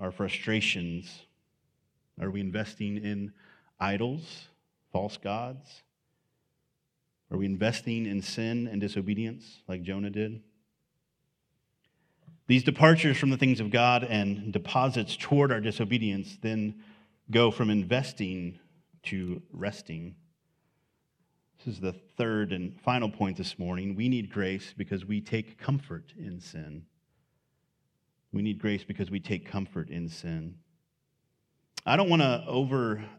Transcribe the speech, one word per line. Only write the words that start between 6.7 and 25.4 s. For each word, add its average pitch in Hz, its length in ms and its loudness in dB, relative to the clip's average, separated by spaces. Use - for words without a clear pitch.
Are 95 60 -2
we 98 80 -2
investing 113 600 0
in 101 160 -2
sin 117 460 -2
and 104 140 -4
disobedience 104 840 -4
like 92 160 -6
Jonah 98 260 -4
did? 107 320 -4
These 123 180 8
departures 156 540 8
from 135 120 4
the 131 60 4
things 127 240 4
of 104 120 -2
God 123 340 6
and 101 480 0
deposits 123 640 0
toward 143 340 4
our 113 80 2
disobedience 104 800 0
then 110 400 -2
go 113 220 6
from 110 180 2
investing 95 880 0
to 90 380 -6
resting. 87 640 -8
This 117 180 -8
is 87 60 -14
the 92 100 -2
third 107 380 0
and 90 260 -6
final 123 300 0
point 95 260 -2
this - 240 -8
morning. 92 380 -4
We 113 100 0
need 120 240 0
grace 98 460 -4
because 95 260 -4
we 104 160 -2
take 110 380 -4